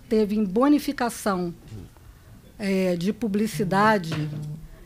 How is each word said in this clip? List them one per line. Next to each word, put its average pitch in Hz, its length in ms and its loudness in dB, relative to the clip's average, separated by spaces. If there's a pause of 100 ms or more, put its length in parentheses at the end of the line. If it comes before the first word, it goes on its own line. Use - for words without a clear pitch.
teve 214 260 2
em 214 80 2
bonificação, 214 1120 0 (1040)
é, 190 380 0
de 175 160 -2
publicidade, 196 1160 0 (580)